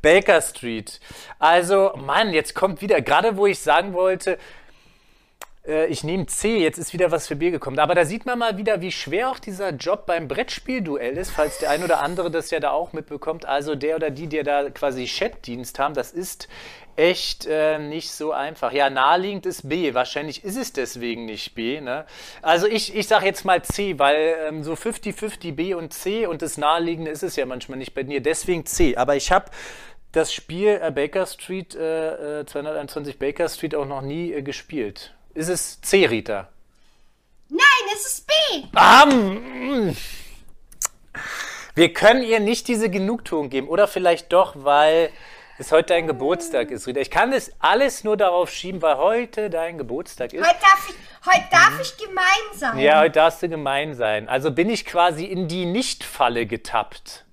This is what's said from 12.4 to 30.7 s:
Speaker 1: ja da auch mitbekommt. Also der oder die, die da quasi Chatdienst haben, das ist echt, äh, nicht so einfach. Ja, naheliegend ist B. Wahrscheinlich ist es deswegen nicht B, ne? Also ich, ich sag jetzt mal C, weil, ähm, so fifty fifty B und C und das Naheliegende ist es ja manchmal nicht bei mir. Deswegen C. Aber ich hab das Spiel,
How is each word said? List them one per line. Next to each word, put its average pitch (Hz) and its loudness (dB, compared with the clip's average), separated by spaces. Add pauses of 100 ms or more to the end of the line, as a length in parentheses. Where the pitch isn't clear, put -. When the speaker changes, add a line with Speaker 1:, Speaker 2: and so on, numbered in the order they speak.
Speaker 1:
ja 165 -2
da 143 0
auch 156 -4
mitbekommt. 156 -8
Also 143 -2
der 147 -2
oder 156 -2
die, 151 -10
die 151 -4
da 143 0
quasi 127 -4
Chatdienst - -8
haben, 147 0
das 123 -6
ist - -10 (500)
echt, - 0
äh, 156 0
nicht 151 -8
so 151 -6
einfach. 139 -4
Ja, 139 2
naheliegend 175 0
ist 170 -10
B. 151 -2
Wahrscheinlich 143 -4
ist 196 -8
es 262 -6
deswegen 117 -6
nicht 107 -12
B, 123 -6
ne? 135 -8 (360)
Also 170 4
ich, - -2
ich 208 -2
sag 214 6
jetzt 190 0
mal 185 2
C, 190 -6
weil, 156 4 (100)
ähm, 156 -8
so 156 -6
fifty 220 -6
fifty 202 -10
B 170 -4
und 160 -8
C 214 -4
und 160 -4
das 156 -6
Naheliegende 165 0
ist 151 -8
es 180 -6
ja 135 0
manchmal 127 -10
nicht 127 -12
bei 135 -4
mir. 139 -4
Deswegen 160 -2
C. 156 2
Aber 135 2
ich - -4
hab - 2 (640)
das 160 0
Spiel, 196 0